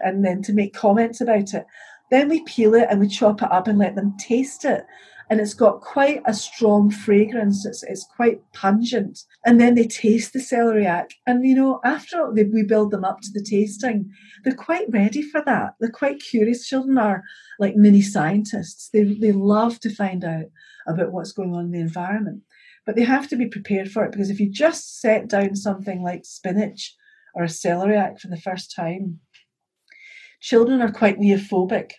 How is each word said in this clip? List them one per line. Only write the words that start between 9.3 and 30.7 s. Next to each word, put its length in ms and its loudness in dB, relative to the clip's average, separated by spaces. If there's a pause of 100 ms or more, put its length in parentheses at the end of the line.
And 160 8
then 140 6
they 140 4
taste 460 0
the 60 -4
celeriac. 720 0 (120)
And, 180 0
you 120 4
know, 280 2
after 480 -2
they, 120 4
we 180 0
build 300 2
them 120 -4
up 180 -6
to 100 -14
the 120 -8
tasting, 640 -2 (360)
they're 100 -2
quite 360 -6
ready 340 0
for 240 -6
that. 320 -2
They're 100 -4
quite 300 -4
curious. 480 -2
Children 320 0
are 240 0 (340)
like 180 -2
mini 280 8
scientists. 880 -4
They, 100 4
they 280 0
love 480 0
to 100 -6
find 340 -6
out 220 -6 (420)
about 240 -2
what's 200 -10
going 240 -6
on 100 -6
in 60 -8
the 80 -6
environment. 640 -6 (420)
But 100 -4
they 80 2
have 260 0
to 60 -6
be 120 -2
prepared 420 -6
for 160 -2
it, 60 -6
because 180 -4
if 100 -6
you 80 0
just 540 -4
set 260 0
down 280 -2
something 480 -6
like 200 -8
spinach 720 -6 (380)
or 100 -6
a 40 -4
celeriac 720 -2
for 80 -18
the 100 -10
first 380 -10
time, 460 -8 (1200)
children 400 4